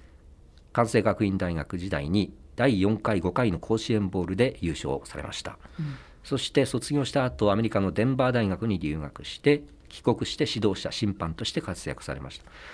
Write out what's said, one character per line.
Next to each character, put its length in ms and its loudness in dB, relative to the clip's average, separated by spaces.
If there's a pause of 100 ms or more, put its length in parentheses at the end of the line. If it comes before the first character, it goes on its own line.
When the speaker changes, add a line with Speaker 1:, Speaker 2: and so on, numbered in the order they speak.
(720)
Speaker 1:
関 160 2
西 140 4
学 240 4
院 100 2
大 180 0
学 220 -4
時 140 -6
代 180 -2
に 240 2 (240)
第 240 2
四 160 4
回、 240 0
五 120 0
回 200 2
の 60 -2
甲 180 0
子 160 -2
園 160 2
ボ 160 -2
ー 40 -4
ル 80 -2
で 260 2
優 80 0
勝 340 -4
さ 140 -12
れ 40 -6
ま 120 -10
し 80 -8
た。 160 -12 (200)
Speaker 2:
う 40 -6
ん。 120 -8 (300)
Speaker 1:
そ 140 -2
し 100 -4
て 160 4
卒 300 -2
業 100 2
し 80 -4
た 140 2
後、 260 2
ア 40 4
メ 60 2
リ 60 0
カ 120 2
の 120 2
デ 120 2
ン 120 2
バ 140 4
ー 20 2
大 160 2
学 180 -2
に 120 2
留 200 -2
学 280 -10
し 160 -12
て、 200 4 (280)
帰 120 -18
国 220 2
し 140 -6
て 100 2
指 180 0
導 140 2
者、 100 -4
審 220 0
判 220 -4
と 100 -8
し 80 -4
て 80 -4
活 260 -8
躍 160 -6
さ 120 -8
れ 60 -8
ま 100 -10
し 80 -16
た。 60 -20 (300)